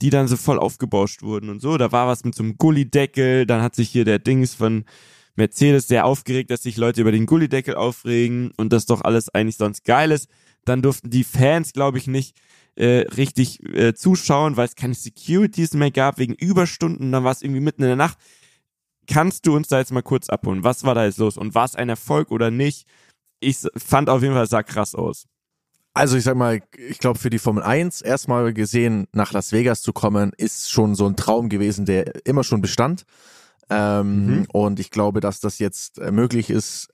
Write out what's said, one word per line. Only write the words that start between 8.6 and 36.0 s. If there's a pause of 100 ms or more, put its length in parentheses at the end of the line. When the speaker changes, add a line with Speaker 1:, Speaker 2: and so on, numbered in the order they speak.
Speaker 1:
das
doch
alles
eigentlich
sonst
geil
ist. (360)
Dann
durften
die
Fans,
glaub
ich,
nicht, (400)
äh, (120)
richtig,
äh,
zuschauen,
weil
es
keine
Securities
mehr
gab
wegen
Überstunden.
Dann
war
es
irgendwie
mitten
in
der
Nacht. (920)
Kannst
du
uns
da
jetzt
mal
kurz
abholen?
Was
war
da
jetzt
los?
Und
war
es
ein
Erfolg
oder
nicht? (540)
Ich
s-,
fand
auf
jeden
Fall,
es
sah
krass
aus. (680)
Speaker 2:
Also
ich
sag
mal, (260)
ich
glaub,
für
die
Formel
eins
erstmal
gesehen,
nach
Las
Vegas
zu
kommen,
ist
schon
so
ein
Traum
gewesen,
der
immer
schon
bestand. (680)
Ähm, (140)
Speaker 1:
Mhm.
Speaker 2:
und
ich
glaube,
dass
das
jetzt,
äh,